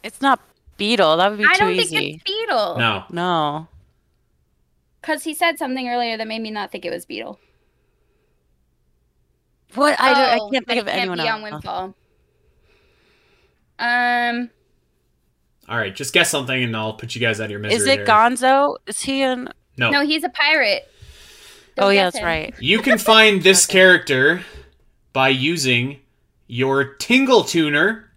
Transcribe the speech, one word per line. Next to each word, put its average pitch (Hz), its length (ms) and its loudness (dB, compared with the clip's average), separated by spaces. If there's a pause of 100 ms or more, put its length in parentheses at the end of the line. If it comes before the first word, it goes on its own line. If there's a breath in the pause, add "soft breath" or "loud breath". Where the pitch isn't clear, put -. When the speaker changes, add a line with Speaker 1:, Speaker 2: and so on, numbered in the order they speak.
Speaker 1:
It's - 180 -14
not 269 180 4 (380)
Beetle. 202 400 2
That 185 140 4
would 214 60 -8
be 214 60 -2
Speaker 2:
I - 120 6
Speaker 1:
too 381 40 0
Speaker 2:
don't 392 140 2
Speaker 1:
easy. - 240 -2
Speaker 2:
think - 180 -6
it's - 80 -20
Beetle. 392 540 -4
Speaker 3:
No. 110 320 0
Speaker 1:
No. 165 580 -2 (1300)
Speaker 2:
'Cause 311 240 -6
he 311 80 -8
said 330 240 -2
something 254 320 -6
earlier 240 260 -4
that 220 140 -8
made 226 120 -8
me 220 80 -8
not 208 220 -10
think 185 140 -12
it - 60 -6
was - 140 -10
Beetle. - 340 -14 (2250)
Speaker 1:
What? 285 240 0
I 269 140 4
don't, 285 100 4
I 240 160 2
Speaker 2:
Oh, 208 100 -10
Speaker 1:
can't 262 160 -4
think - 20 -16
Speaker 2:
but 240 100 -2
Speaker 1:
of 214 100 -4
Speaker 2:
it - 40 -4
can't 247 100 -2
Speaker 1:
anyone 180 160 -4
Speaker 2:
be 196 100 -4
on 214 160 -6
Speaker 1:
else. 214 80 -12
Speaker 2:
Windfall. 185 440 -10 (1800)
Um, 240 720 -2 (1200)
Speaker 3:
All 117 80 -6
right, 98 180 -4
just 131 180 -10
guess 175 160 2
something, 131 340 -4
and 113 120 -4
I'll 110 180 -6
put - 220 -14
you 117 60 -6
guys 113 180 0
out 110 60 -6
of 104 60 -10
your 101 80 -10
misery 107 180 -2
Speaker 1:
Is - 80 0
it 269 140 2
Speaker 3:
here. - 80 -6
Speaker 1:
Gonzo? 254 680 2 (100)
Is - 140 -10
he 269 200 -4
in 254 280 -4 (280)
Speaker 3:
No. 233 140 0
Speaker 2:
No, 285 140 0
he's 302 180 -2
a 359 60 -4
pirate. 285 600 0 (840 soft breath)
Don't 196 100 2
Speaker 1:
Oh, 196 40 4
yeah, 196 160 4
Speaker 2:
guess 180 80 -2
Speaker 1:
that's 180 80 -6
Speaker 2:
him. 175 40 -6
Speaker 1:
right. 160 340 -4
Speaker 3:
You 180 220 0
can 247 160 4
find 214 460 6
this 190 220 6
Speaker 1:
<laughs> - 40 -12
Okay. - 40 -4
Speaker 3:
character 175 680 4 (720 loud breath)
by 135 160 2
using 135 680 -2 (480)
your 131 480 -2
Tingle 254 480 2
Tuner 165 720 -2